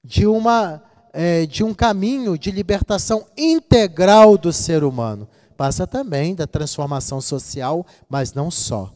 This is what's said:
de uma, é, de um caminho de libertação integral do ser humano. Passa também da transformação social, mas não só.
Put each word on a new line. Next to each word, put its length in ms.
de 220
uma, 560
é, 340
de 180
um 80
caminho 640
de 140
libertação 760
integral 1000
do 160
ser 320
humano. 420
Passa 300
também 480
da 120
transformação 720
social, 680
mas 260
não 160
só. 460